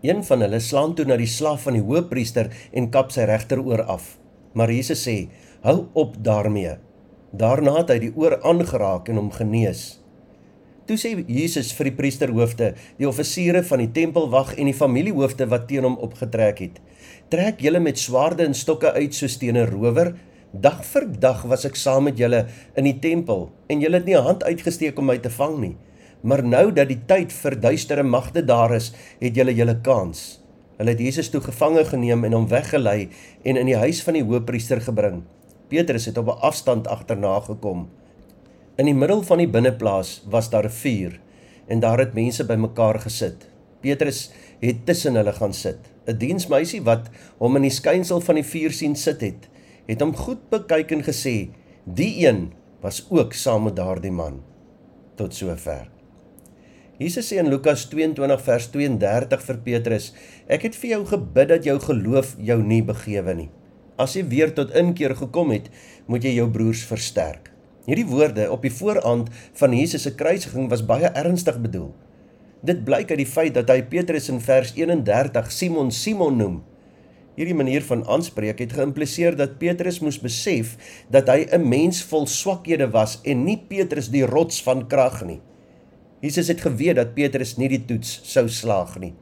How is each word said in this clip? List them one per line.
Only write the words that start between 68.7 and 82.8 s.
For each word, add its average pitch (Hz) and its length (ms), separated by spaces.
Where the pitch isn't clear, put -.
voorhand 120 580
van 131 160
Jesus 147 300
se 143 100
kruisiging 147 560
was 113 160
baie 143 300
ernstig 175 460
bedoel. 90 260
Dit 151 220
blyk 151 300
uit 139 80
die 123 60
feit 151 280
dat 123 160
hy 127 160
Petrus 156 400
in 127 160
vers 131 320
eenendertig 127 760
Simon, 165 400
Simon 175 460
noem. 95 220
Hierdie 170 180
manier 139 300
van 117 180
aanspreek 107 560
het 120 160
geïmpliseer 147 640
dat 139 200
Petrus 175 460
moes 147 160
besef 117 540
dat 131 240
hy 151 160
'n 165 200
mens 160 360
vol 151 220
swakhede 165 680